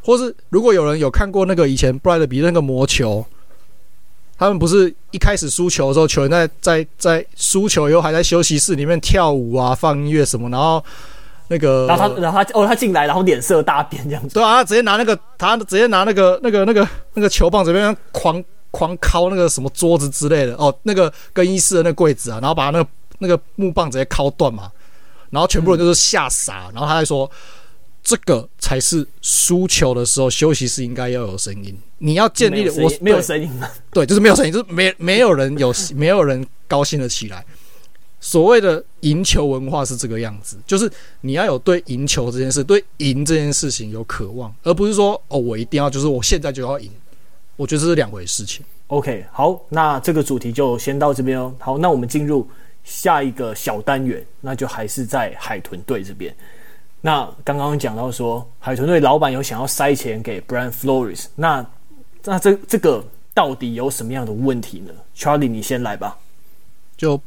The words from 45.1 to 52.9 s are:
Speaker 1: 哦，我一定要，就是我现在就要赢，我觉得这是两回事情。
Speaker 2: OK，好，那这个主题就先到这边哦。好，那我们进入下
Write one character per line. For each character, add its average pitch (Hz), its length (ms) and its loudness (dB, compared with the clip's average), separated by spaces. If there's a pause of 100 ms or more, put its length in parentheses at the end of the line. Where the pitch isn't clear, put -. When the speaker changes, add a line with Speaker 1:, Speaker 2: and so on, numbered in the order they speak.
Speaker 1:
哦， 143 80 -2
我 117 200 -2
一 113 60 -4
定 143 180 -2
要， 143 80 2
就 135 120 -4
是 147 60 0
我 131 140 0
现 160 200 2
在 147 100 -4
就 127 120 -8
要 135 160 -4
赢， 101 120 -12 (640)
我 139 100 -6
觉 156 100 -2
得 147 60 2
这 160 60 2
是 170 80 4
两 117 160 0
回 95 140 -10
事 - 180 -6
情。 - 180 -10 (260)
Speaker 2:
OK， 139 440 -2
好， 175 260 2 (120)
那 151 320 2
这 170 120 0
个 156 80 2
主 131 160 -2
题 117 140 -6
就 123 260 0
先 139 200 -4
到 143 160 2
这 127 100 -2
边 131 160 -2
哦。 127 200 -8
好， 131 180 -4
那 175 120 2
我 151 60 4
们 120 140 -2
进 147 180 -2
入 143 180 0 (380)
下 160 400 0